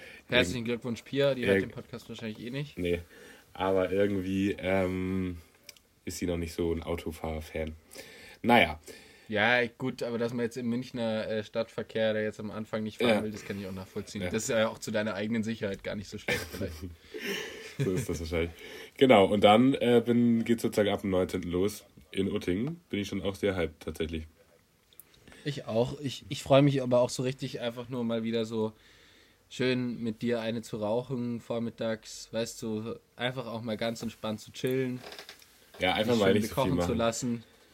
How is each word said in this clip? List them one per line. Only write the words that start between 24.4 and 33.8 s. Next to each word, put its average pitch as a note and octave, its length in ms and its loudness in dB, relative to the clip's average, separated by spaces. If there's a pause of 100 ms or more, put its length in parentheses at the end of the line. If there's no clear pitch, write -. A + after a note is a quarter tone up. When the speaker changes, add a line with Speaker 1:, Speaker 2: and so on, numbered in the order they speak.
Speaker 1:
Ich D3 220 -6
auch. B2 340 0
Ich, C3+ 280 -8
ich - 160 -8
freu C#3 180 8
mich C#3 200 4
aber B2 180 4
auch B2 100 4
so - 140 -4
richtig, C3 360 -4
einfach A#2+ 280 -6
nur B2 160 -4
mal A2+ 180 -2
wieder A2+ 220 0
so A2 300 -2 (720)
schön B2 540 -2
mit A2+ 200 -4
dir A#2 180 0
eine A2+ 220 -4
zu - 140 -10
rauchen, A#2+ 640 -2
vormittags, A2+ 920 -6
weißt A2+ 300 -4
du, A2 320 -4 (220)
einfach B2 300 -4
auch A2+ 160 -8
mal A2+ 140 -4
ganz A#2 260 -4